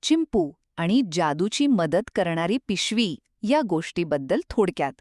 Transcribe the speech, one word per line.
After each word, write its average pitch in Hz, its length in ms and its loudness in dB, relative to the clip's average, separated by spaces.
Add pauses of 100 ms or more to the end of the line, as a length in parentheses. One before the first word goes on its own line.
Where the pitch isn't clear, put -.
चिंपू 240 480 0 (260)
आणि 196 260 2 (100)
जादूची 170 540 0
मदत 175 480 2
करणारी 175 440 0 (100)
पिशवी 208 480 -2 (260)
या 269 260 2
गोष्टीबद्दल 160 720 -2 (100)
थोडक्यात. 175 500 0